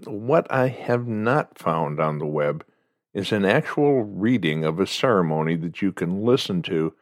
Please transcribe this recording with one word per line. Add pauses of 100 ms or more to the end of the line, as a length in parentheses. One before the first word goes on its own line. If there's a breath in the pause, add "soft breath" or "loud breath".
what
I
have
not
found
on
the
web (480)
is
an
actual
reading
of
a
ceremony
that
you
can
listen
to